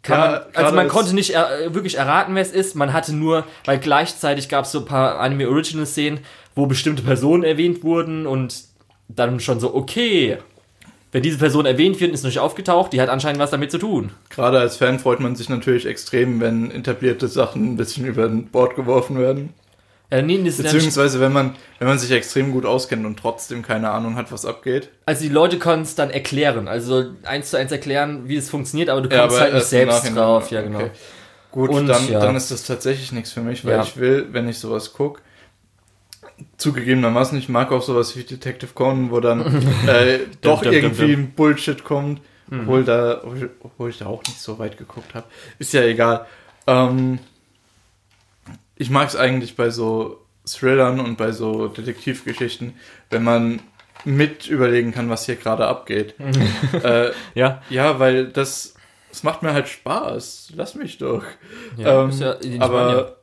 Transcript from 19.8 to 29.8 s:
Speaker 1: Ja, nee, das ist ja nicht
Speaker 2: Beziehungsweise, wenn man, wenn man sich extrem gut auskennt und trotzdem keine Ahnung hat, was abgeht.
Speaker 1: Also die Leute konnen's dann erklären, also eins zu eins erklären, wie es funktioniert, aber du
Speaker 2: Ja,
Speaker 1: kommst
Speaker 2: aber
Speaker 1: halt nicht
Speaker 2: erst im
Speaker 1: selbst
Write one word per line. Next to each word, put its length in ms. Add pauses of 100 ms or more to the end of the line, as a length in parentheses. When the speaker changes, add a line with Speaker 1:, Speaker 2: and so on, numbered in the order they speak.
Speaker 1:
Ja, 120
nee, 160
das 180
ist 80
ja 80
nicht 0
Speaker 2:
Beziehungsweise, 460
wenn 120
man, 240 (220)
wenn 100
man 120
sich 100
extrem 420
gut 140
auskennt 400
und 140
trotzdem 420
keine 300
Ahnung 240
hat, 160
was 120
abgeht. 460 (160)
Speaker 1:
Also 160
die 80
Leute 300
konnen's 340
dann 160
erklären, 580
also 440 (120)
eins 280
zu 60
eins 140
erklären, 560
wie 80
es 140
funktioniert, 400
aber 120
du 80
Speaker 2:
Ja, 120
Speaker 1:
kommst 140
Speaker 2:
aber 60
Speaker 1:
halt 120
nicht 80
Speaker 2:
erst 120
im 60
Speaker 1:
selbst 240